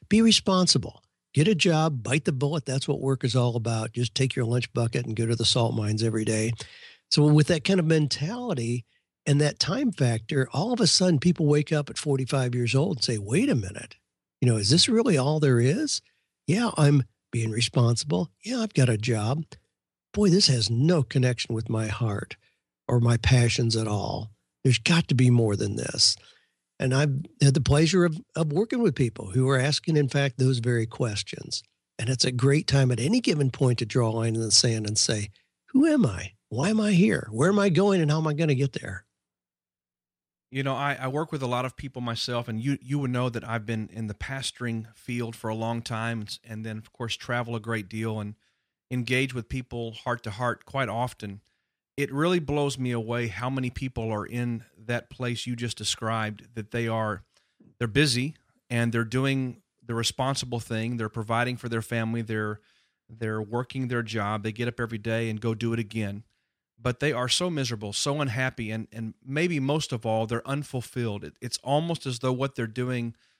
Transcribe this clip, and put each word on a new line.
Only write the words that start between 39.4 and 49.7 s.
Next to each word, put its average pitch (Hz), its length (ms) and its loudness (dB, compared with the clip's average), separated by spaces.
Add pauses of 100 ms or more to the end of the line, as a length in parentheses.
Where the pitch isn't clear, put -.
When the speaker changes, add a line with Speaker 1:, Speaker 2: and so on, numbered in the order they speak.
Speaker 2:
You 135 80 -2
know, 135 120 -2
I, 139 260 -2
I 131 80 -4
work 151 240 -4
with 147 80 -6
a 131 60 -4
lot 123 180 -2
of 127 140 -10
people 131 240 -10
myself, 120 440 -4
and 110 140 -6
you, 135 220 -2
you 139 160 -4
would 135 120 -2
know 123 200 0
that 117 120 -6
I've 113 220 -6
been 110 260 -4
in 110 160 -8
the 104 60 -6
pastoring 120 800 -8
field 120 400 -8
for 113 140 -8
a 110 60 -4
long 113 260 -4
time, 113 400 -6
and, 101 80 -10
s-, - 180 -14
and 110 160 -12
then, 110 140 -10
of 110 160 -16
course, 113 240 -8
travel 120 400 -6
a 110 40 -8
great 107 280 -6
deal 110 320 -6
and 104 140 -10 (560)
engage 127 420 -2
with 123 160 -8
people 120 440 -8